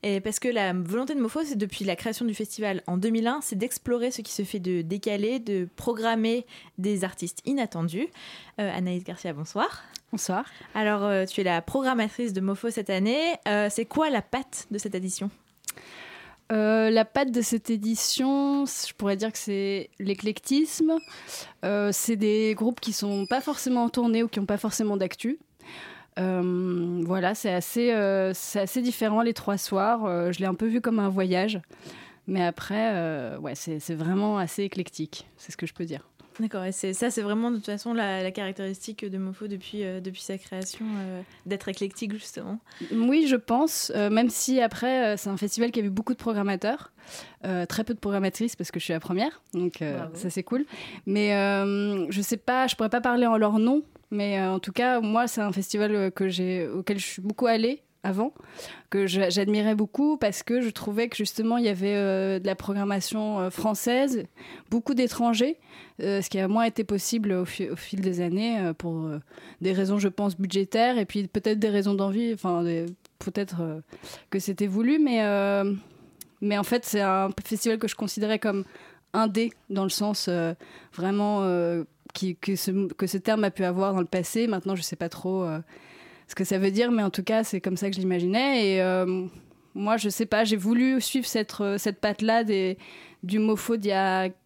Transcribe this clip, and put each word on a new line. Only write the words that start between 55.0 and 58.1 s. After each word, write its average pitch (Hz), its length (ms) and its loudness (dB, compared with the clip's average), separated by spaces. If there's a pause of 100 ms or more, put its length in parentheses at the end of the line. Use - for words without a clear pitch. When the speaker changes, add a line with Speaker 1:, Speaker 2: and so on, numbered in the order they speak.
Speaker 2:
moi, 220 260 2
c'est 220 140 -2
un 208 100 0
festival, 208 420 0
euh, 196 160 2
que 190 200 0
j'ai, 185 380 0
auquel 185 300 -2
je 185 80 -4
suis - 160 -10
beaucoup 208 260 0
allée 226 360 2 (220)
avant, 202 280 0 (560)